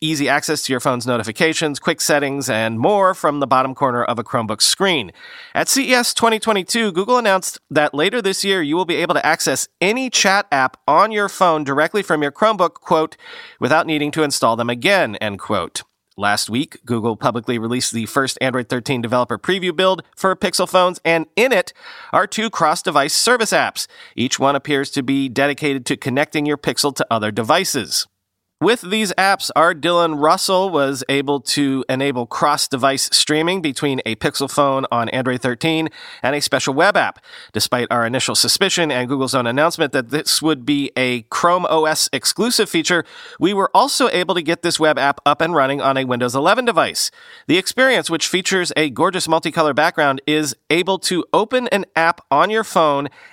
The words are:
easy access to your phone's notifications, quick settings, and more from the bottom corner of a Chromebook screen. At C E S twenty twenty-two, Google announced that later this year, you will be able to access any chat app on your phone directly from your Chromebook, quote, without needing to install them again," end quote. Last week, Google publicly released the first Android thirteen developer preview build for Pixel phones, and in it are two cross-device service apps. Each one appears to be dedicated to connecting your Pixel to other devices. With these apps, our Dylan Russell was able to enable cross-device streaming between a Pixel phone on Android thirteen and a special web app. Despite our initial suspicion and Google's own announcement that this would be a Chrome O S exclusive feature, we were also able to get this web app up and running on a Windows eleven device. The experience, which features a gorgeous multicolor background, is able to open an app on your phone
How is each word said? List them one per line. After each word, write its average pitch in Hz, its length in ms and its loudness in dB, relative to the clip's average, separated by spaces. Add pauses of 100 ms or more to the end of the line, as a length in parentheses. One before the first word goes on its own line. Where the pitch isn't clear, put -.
easy 156 260 -2
access 143 360 0
to 135 100 -4
your 123 80 0
phone's 123 260 -2
notifications, 127 720 -2
quick - 220 -2
settings, 139 480 0
and 113 300 -2
more 190 340 4
from 147 280 -2
the 139 60 0
bottom 131 280 2
corner 123 280 0
of 117 160 -2
a 117 60 -6
Chromebook 110 380 -2
screen. 156 500 0 (420)
At - 140 0
C 262 220 0
E 254 40 4
S 240 200 0
twenty 226 240 2
twenty-two, 214 540 0
Google 202 260 0
announced 190 400 0 (120)
that 151 220 2
later 190 300 0
this 190 200 -2
year, 190 200 0
you 147 120 -2
will 180 120 0
be 156 100 -2
able 165 200 0
to - 100 0
access 156 420 0 (140)
any 240 260 0
chat 196 420 2
app 131 280 0 (100)
on 190 240 4
your 208 160 -2
phone 165 340 2
directly 151 400 0
from 156 200 -2
your 143 100 0
Chromebook, 208 420 2
quote, - 440 -2 (420)
without 147 260 2
needing 147 260 -2
to 160 100 0
install 131 340 2
them 117 140 -2
again," 123 460 0
end 101 220 -6
quote. - 440 -4 (380)
Last 104 300 0
week, 123 340 -4
Google 117 300 -2
publicly 120 460 -2
released 120 320 -4
the 113 140 -4
first 135 340 -2
Android 123 280 -2
thirteen 123 320 -2
developer 117 380 -2
preview 180 360 -2
build 185 280 0 (140)
for 190 180 0
Pixel 180 340 -2
phones, 180 360 4
and 165 220 2 (100)
in 254 160 4
it 185 200 0 (400)
are 185 140 2
two 220 240 -4
cross-device 156 640 0
service 226 380 0
apps. 135 340 0 (300)
Each 123 200 -2
one 139 200 2
appears 135 340 -2
to 143 140 -4
be 135 240 0
dedicated 139 580 -2
to 139 100 0
connecting 147 480 -2
your 147 140 0
Pixel 143 380 -2
to - 120 -2
other 107 220 -2
devices. 120 800 0 (520)
With 214 200 2
these 190 320 -2
apps, 190 420 0
our 165 180 4
Dylan 165 460 0
Russell 185 500 2
was 139 400 0
able 139 340 0
to 135 460 -2
enable 131 380 -2
cross-device 135 840 0
streaming 165 500 0
between 139 420 -2
a 110 120 -4
Pixel 139 340 -4
phone 135 400 0
on 117 200 0
Android 127 300 -2
thirteen 160 500 -2 (340)
and 139 100 0
a 147 60 -4
special 135 340 -2
web 190 220 4
app. 127 240 -2 (320)
Despite 120 360 -2
our 120 160 0
initial 120 300 -2
suspicion 170 560 0
and 123 180 -2
Google's 131 240 -2
own 127 140 0
announcement 147 460 0
that 127 180 -2
this - 320 -2
would 147 240 0
be 143 300 -2
a 123 340 0
Chrome 175 400 2
O 156 140 2
S 156 280 0
exclusive 208 560 0
feature, 165 360 0 (340)
we 185 160 2
were 196 180 0
also 254 360 2
able 180 260 0
to 175 80 -2
get 165 200 -2
this 170 180 -2
web 151 180 4
app 139 260 0
up 147 160 2
and 165 140 0
running 139 260 2
on 135 160 2
a 135 60 0
Windows 123 320 -2
eleven 190 300 2
device. 160 480 -2 (340)
The 160 120 4
experience, 214 520 0
which 160 160 -2
features 180 500 -2
a 151 140 2
gorgeous 170 380 -2
multicolor 160 440 0
background, 147 540 2
is 151 300 0 (120)
able 175 300 0
to 175 340 -2
open 233 360 0
an 196 160 0 (100)
app 165 340 0
on 175 220 2
your 220 140 0
phone 143 440 2 (240)